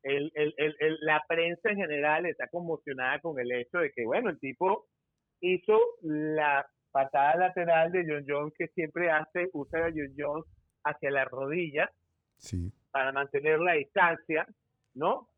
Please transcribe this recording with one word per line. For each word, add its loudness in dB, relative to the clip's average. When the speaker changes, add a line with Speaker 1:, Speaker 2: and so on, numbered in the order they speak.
Speaker 1:
el, -2
el, 0
el, -2
el, 2
la 2
prensa 0
en -2
general 0
está -4
conmocionada -4
con -6
el -2
hecho -4
de 0
que, -4
bueno, 0
el -8
tipo -2
hizo 4
la 0
patada 4
lateral 4
de 0
John -4
Jones -2
que -4
siempre -2
hace, -2
usa -6
a 0
John -6
Jones -6
hacia -2
la 0
rodilla -4
Speaker 2:
Sí. -6
Speaker 1:
para 0
mantener 0
la 2
distancia, 0
¿no? -2